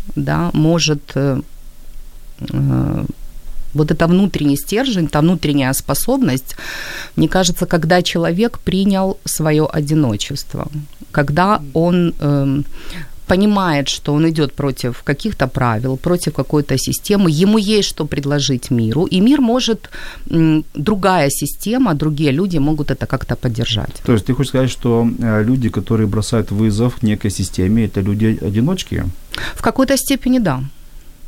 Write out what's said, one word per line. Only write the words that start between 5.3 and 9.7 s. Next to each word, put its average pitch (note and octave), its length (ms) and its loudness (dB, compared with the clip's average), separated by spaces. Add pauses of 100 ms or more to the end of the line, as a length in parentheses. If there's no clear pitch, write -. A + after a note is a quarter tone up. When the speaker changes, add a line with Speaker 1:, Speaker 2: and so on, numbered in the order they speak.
Speaker 1:
способность, E3+ 800 0 (600)
мне D#3 120 4
кажется, F3 380 0
когда F3 360 2
человек F3 560 0
принял F#3+ 640 0
своё D#3 480 2